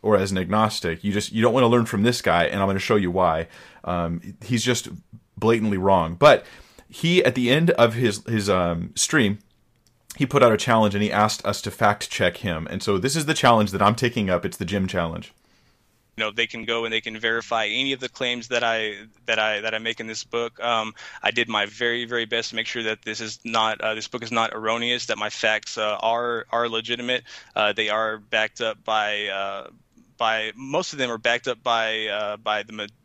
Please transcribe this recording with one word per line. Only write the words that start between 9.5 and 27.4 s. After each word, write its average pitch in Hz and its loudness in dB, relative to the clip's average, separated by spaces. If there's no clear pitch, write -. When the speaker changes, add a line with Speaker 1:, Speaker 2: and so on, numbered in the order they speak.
Speaker 1:
he 147 0
put 135 4
out 117 8
a 107 2
challenge, 110 2
and 101 2
he 104 0
asked 107 2
us 104 -2
to 104 -6
fact - 0
check 90 0
him. 82 -4
And 95 -6
so 101 0
this 135 0
is 156 -2
the 151 0
challenge 110 6
that 95 -2
I'm 107 6
taking 120 0
up. 90 2
It's 90 -4
the - -6
Jim 95 -2
Challenge. 85 -6
Speaker 2:
You 110 -4
know, 107 -4
they 113 0
can 113 -12
go 117 -2
and 113 -4
they 113 -2
can 110 -10
verify 113 -2
any 127 -4
of 131 -6
the 127 -8
claims 123 -6
that 120 0
I, 110 -2
that 113 0
I, 107 0
that 110 -4
I 110 -4
make 113 -6
in 113 -10
this 110 -10
book. 117 -6
Um, 110 -2
I 104 2
did 120 0
my 107 0
very, 120 -4
very 117 -4
best 117 -4
to 117 -14
make 113 -4
sure 117 -6
that 110 -4
this 110 -8
is 110 -10
not, 110 0
uh, 110 -2
this 110 -10
book 123 -10
is 113 -10
not 113 0
erroneous, 117 -2
that 110 -2
my 104 -4
facts, 107 -2
uh, 107 -2
are, 117 -2
are 117 0
legitimate. 120 -4